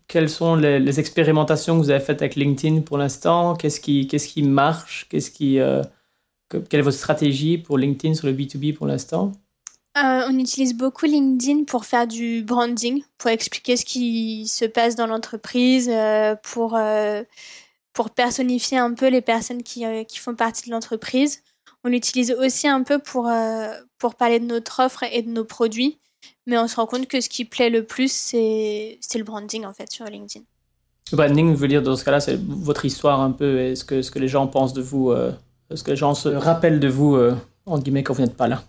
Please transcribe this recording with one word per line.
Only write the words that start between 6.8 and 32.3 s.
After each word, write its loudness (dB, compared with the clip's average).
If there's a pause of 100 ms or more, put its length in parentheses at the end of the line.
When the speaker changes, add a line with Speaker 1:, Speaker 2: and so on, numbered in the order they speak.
Speaker 1:
est 2
votre 2
stratégie 0
pour -2
LinkedIn 0
sur -4
le 2
B -4
two -10
B -2
pour -6
l'instant ? -2 (640)
Speaker 2:
Euh, 2
on 0
utilise -2
beaucoup -2
LinkedIn 2
pour -4
faire 0
du -4
branding, -2 (120)
pour -2
expliquer -2
ce -4
qui -4
se -2
passe 0
dans -2
l'entreprise, 0
euh, 2
pour, -4
euh, 0 (720)
pour -4
personnifier -2
un 0
peu 2
les 4
personnes -2
qui, -10
euh, -4
qui -14
font -10
partie -4
de -6
l'entreprise. -2 (420)
On -2
l'utilise 0
aussi 0
un 2
peu 0
pour, -4
euh, -2 (300)
pour -4
parler 2
de -4
notre -2
offre 0
et -2
de -10
nos -4
produits, -2 (480)
mais 2
on 2
se -8
rend 0
compte -4
que -2
ce -4
qui -8
plaît 0
le 2
plus, -2
c'est, -2
c'est -8
le -6
branding, -10
en -14
fait, -16
sur -14
LinkedIn. -16 (680)
Speaker 1:
Le 0
branding 6
veut 2
dire, 4
dans 2
ce -4
cas-là, 4
c'est -2